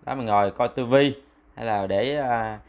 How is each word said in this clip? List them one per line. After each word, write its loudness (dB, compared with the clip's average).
Đó, -6
mình -6
ngồi 2
coi -2
tivi 2
hay -8
là -2
để, 0
à, -2